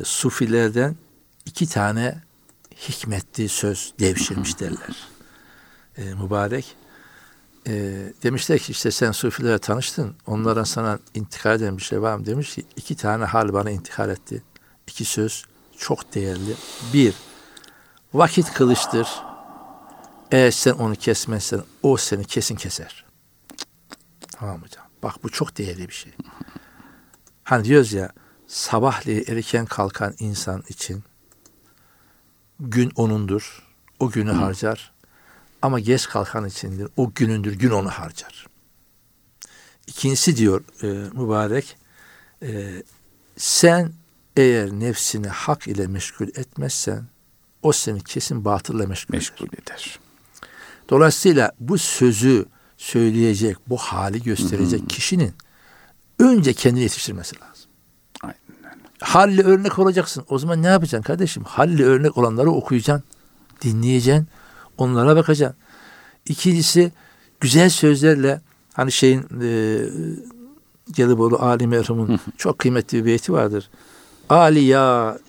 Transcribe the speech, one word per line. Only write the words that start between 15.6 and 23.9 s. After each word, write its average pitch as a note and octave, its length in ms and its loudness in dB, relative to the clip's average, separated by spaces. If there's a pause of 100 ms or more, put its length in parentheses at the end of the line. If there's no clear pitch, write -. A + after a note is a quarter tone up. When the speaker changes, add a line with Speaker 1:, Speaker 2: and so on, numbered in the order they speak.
Speaker 1:
çok - 380 -6
değerli. F#2+ 380 -6 (400)
Bir, B2+ 200 6 (1000)
vakit E3 400 2
kılıçtır. A#2+ 540 2 (1200)
Eğer C3 200 6
sen - 200 2
onu A2 240 -2
kesmezsen G#2+ 640 -2 (220)
o C#3 140 4
seni G2+ 280 -4
kesin - 300 -4
keser. - 500 -14 (1300)